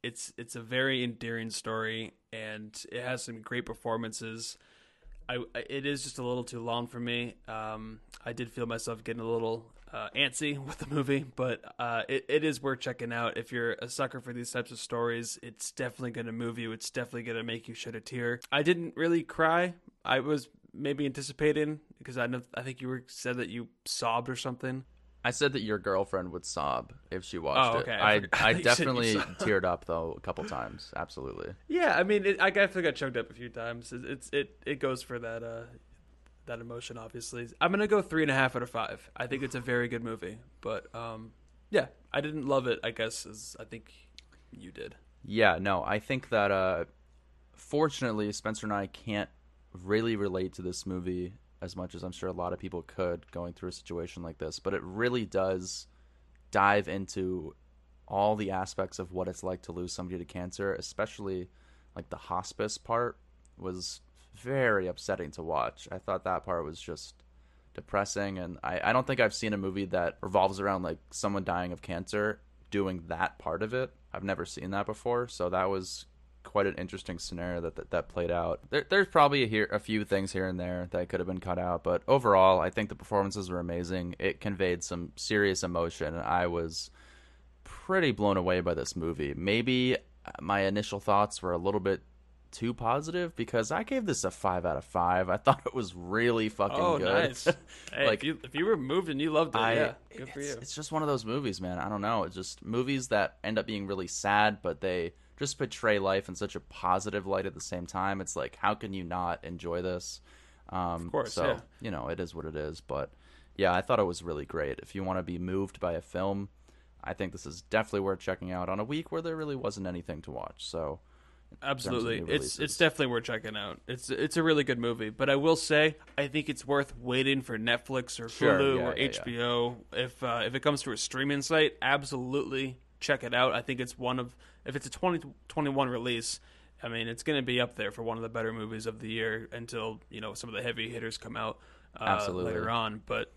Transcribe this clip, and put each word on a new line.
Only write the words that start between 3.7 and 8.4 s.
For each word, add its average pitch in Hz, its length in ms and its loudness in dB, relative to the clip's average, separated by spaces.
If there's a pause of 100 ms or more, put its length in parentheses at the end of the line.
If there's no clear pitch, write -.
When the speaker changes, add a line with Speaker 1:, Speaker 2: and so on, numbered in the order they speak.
Speaker 1:
I, 123 60 -2 (200)
I, 120 140 -4
it 139 160 -6
is 143 180 -2
just 135 140 -10
a 127 60 -4
little 123 200 0
too 117 180 -8
long 117 260 -2
for 120 120 -10
me. 120 360 -2 (120)
Um, 110 520 -8 (260)
I 120 80 -4
did 120 180 -6